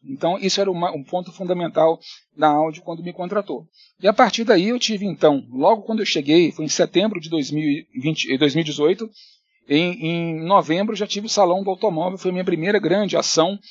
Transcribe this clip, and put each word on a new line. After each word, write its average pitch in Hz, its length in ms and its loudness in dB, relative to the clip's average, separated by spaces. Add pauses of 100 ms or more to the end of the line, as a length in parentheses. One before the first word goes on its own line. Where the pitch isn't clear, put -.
Então, 165 340 -4
isso 196 220 -2
era 196 100 0
uma, 170 200 -2
um 147 120 -10
ponto 180 300 -6
fundamental 165 680 0 (380)
da 151 100 2
Audi 156 320 0
quando 170 240 -10
me 175 80 -10
contratou. 175 540 -6 (360)
E 180 60 2
a 208 60 6
partir 226 320 2
daí 202 240 4
eu 240 100 -2
tive, 208 260 -2
então, 147 460 2
logo 170 300 2
quando 220 180 -4
eu 202 60 -2
cheguei, 160 480 2
foi - 100 -8
em 156 60 -6
setembro 185 500 0
de 160 100 -12
dois 151 220 -4
mil 151 120 -2
e 151 220 0 (160)
vinte, 151 300 -2
eh, 135 60 0
dois 139 180 2
mil 165 60 2
e 160 40 -2
dezoito, 151 440 0 (580)
em, 165 380 0
em 165 400 -4
novembro 185 500 2
já 196 120 -4
tive 202 200 -8
o - 20 -10
Salão 190 340 2
do 196 60 -2
Automóvel, 185 480 -2
foi 185 120 -4
a 185 40 -2
minha 180 120 -4
primeira 180 320 0
grande 175 400 0
ação, 165 400 0 (140)